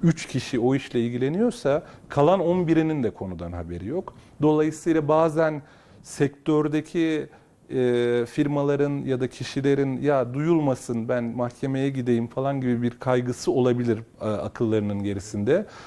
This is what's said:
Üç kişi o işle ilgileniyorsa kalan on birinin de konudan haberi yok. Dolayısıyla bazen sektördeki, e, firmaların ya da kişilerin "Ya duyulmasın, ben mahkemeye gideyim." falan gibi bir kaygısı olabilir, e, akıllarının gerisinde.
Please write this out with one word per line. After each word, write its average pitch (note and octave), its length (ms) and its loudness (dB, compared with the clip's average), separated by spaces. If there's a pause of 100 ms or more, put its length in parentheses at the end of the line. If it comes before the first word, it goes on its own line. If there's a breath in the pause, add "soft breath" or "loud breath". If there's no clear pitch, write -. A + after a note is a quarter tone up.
Üç E3 240 2
kişi B2+ 340 -4
o C3 140 4
işle - 260 -2
ilgileniyorsa C#3 840 0 (260 loud breath)
kalan E3 320 4
on F3 260 2
birinin D#3 360 2
de G#2+ 80 0
konudan F2 420 -8
haberi F2 340 -8
yok. E3+ 280 -8 (280 loud breath)
Dolayısıyla D#3 640 2
bazen D#3 540 2 (400 loud breath)
sektördeki, D3+ 1200 0 (440 soft breath)
e, A#2+ 560 2
firmaların C#3+ 640 0
ya C3 300 -2
da C3 80 -2
kişilerin C#3 760 0
"Ya C3 320 0
duyulmasın, C3+ 720 0
ben B2 160 0
mahkemeye C3 640 -2
gideyim." A#2+ 360 0
falan C3+ 340 -4
gibi B2 220 0
bir B2 80 0
kaygısı B2+ 600 -2
olabilir, B2 480 2 (220)
e, - 40 -8
akıllarının G#2+ 800 -2
gerisinde. G#2 640 -2 (200 loud breath)